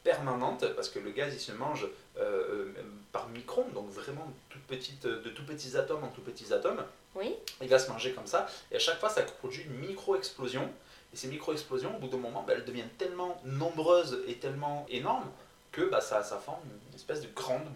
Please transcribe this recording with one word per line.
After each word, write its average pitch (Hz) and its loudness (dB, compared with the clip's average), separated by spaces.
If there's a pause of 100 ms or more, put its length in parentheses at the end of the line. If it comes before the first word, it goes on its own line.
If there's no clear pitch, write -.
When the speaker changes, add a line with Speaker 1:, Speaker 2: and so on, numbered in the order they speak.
Speaker 1:
permanente, 139 4 (100)
parce 95 -2
que - -6
le 104 -6
gaz, 143 -2
il 113 -8
se - -8
mange, 123 -2 (300)
euh, - 0 (560)
euh, - -8 (280)
par 113 -4
micron, 120 0 (100)
donc 104 -6
vraiment 139 -8 (160)
toute 135 -16
petite, 135 -6
de 113 -2
tout 139 -10
petits 139 -6
atomes 151 2
en 120 -4
tout - -12
petits 113 -8
atomes. 127 4 (300)
Speaker 2:
Oui. 226 -2 (260)
Speaker 1:
Il 131 -2
va 131 12
se 127 2
manger 127 -2
comme - -8
ça, 196 4 (240)
et - 2
à - 2
chaque - 4
fois, 208 6
ça - 6
produit - -6
une 139 -8 (120)
micro-explosion. 185 0 (420)
Et - -14
ces 127 -6
micro-explosions, 151 -2
au - -6
bout 127 -6
d'un 127 0
moment, 117 -4
bah, 127 2
elles - 0
deviennent 120 -4
tellement 180 -2
nombreuses 156 4
et 120 -4
tellement 147 -4
énormes 185 0 (440)
que, 156 0
bah, - 6
ça, 107 2
ça 104 -4
forme - -8 (300)
une - -18
espèce 151 -4
de 117 -8
grande 156 0